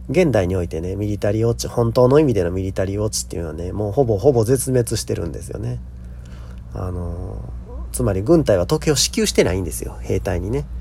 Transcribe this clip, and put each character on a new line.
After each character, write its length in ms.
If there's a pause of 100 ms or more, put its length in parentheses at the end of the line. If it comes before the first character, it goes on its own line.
現 220
代 160
に 80
お 80
い 60
て 120
ね、 140
ミ 140
リ 100
タ 140
リ 80
ー 80
ウ 20
ォ 20
ッ 40
チ、 100
本 260
当 140
の 140
意 20
味 120
で 100
の 80
ミ 100
リ 100
タ 120
リ 80
ー 80
ウ 40
ォ 20
ッ 40
チ 140
っ 20
て 80
い 60
う 20
の 60
は 60
ね、 180
も 160
う 40
ほ 120
ぼ、 120
ほ 160
ぼ 120
絶 260
滅 260
し 60
て 140
る 100
ん 60
で 100
す 60
よ 100
ね。 220 (920)
あ 180
の、 480 (500)
つ 140
ま 80
り 100
軍 220
隊 120
は 100
時 180
計 80
を 20
支 160
給 160
し 60
て 100
な 100
い 80
ん 40
で 80
す 100
よ、 180
兵 200
隊 200
に 100
ね。 140 (160)